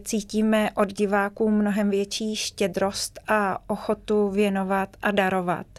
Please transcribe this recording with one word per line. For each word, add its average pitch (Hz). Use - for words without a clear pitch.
cítíme 214
od 202
diváků 202
mnohem 208
větší 202
štědrost -
a 208
ochotu 208
věnovat 196
a 208
darovat. 185